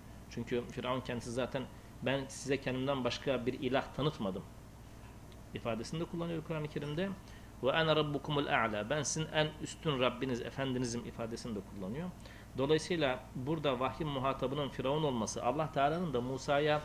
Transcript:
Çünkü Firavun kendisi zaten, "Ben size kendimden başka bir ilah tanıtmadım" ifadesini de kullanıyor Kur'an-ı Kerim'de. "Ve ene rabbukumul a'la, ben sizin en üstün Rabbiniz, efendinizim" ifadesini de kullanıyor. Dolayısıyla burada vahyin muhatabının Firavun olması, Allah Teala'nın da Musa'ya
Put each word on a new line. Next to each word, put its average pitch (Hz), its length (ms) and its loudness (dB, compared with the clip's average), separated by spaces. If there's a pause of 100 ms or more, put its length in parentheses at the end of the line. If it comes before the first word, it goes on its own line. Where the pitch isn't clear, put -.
(300)
Çünkü 120 420 -2
Firavun 127 300 -2
kendisi 120 300 -4
zaten, 127 320 0 (380)
"Ben 131 260 2
size 135 340 -2
kendimden 131 420 0
başka 123 420 2
bir 127 80 2
ilah 127 420 0
tanıtmadım" 107 480 0 (1120)
ifadesini 113 460 -2
de 170 60 -2
kullanıyor 170 380 -4
Kur'an-ı 156 240 -4
Kerim'de. 151 420 -2 (540)
"Ve 123 60 4
ene 160 260 6
rabbukumul 147 500 2
a'la, 113 440 4
ben 147 140 2
sizin 156 300 0
en 156 140 6 (140)
üstün 147 380 0
Rabbiniz, 123 420 2
efendinizim" 123 640 -2
ifadesini 117 500 -4
de 101 40 -2 (120)
kullanıyor. 107 380 -4 (480)
Dolayısıyla 147 640 4 (160)
burada 139 440 2
vahyin 147 300 0
muhatabının 135 600 0
Firavun 139 340 0
olması, 120 420 2
Allah 147 260 2
Teala'nın 151 420 2
da 120 80 2
Musa'ya 143 640 2